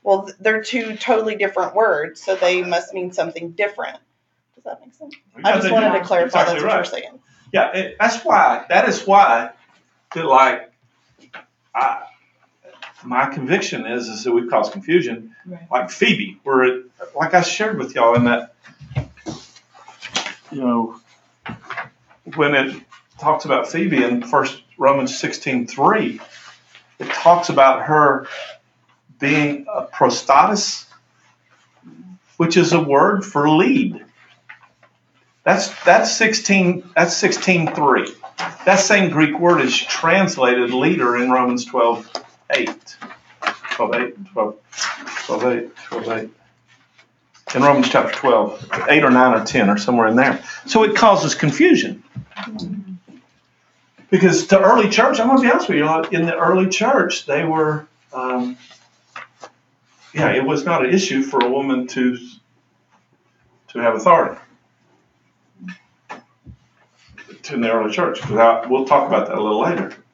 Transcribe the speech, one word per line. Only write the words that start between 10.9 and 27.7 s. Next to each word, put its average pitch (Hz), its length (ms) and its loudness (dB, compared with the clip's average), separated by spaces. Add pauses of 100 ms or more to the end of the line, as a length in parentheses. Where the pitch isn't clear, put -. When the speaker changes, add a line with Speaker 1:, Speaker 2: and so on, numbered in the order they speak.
Speaker 2:
I, - 280 -2 (1000)
my 127 240 0
conviction 139 580 -4
is, 113 220 -6
is 107 160 -12
that 127 80 -2
we've 117 180 0
caused - 220 0
confusion. 135 640 -2 (100)
Speaker 3:
Right. 180 240 -20
Speaker 2:
Like 127 220 -2
Phoebe, 110 520 -2
where 131 200 2
it, 127 220 0 (280)
like 160 200 -2
I 175 80 6
shared 214 360 -4
with - 180 -8
y'all 117 200 4
in 120 80 4
that, 120 320 -2 (2000)
you 139 80 -8
know, 117 400 -2 (1300)
when 147 200 0
it 135 260 -2 (380)
talks 151 240 -2
about 135 240 -2
Phoebe 170 360 -2
in 120 200 -2
First - 400 -2 (140)
Romans 135 420 0
sixteen 127 480 -6
three, 175 540 -2 (760)
it 127 120 -12
talks - 400 2
about 135 340 4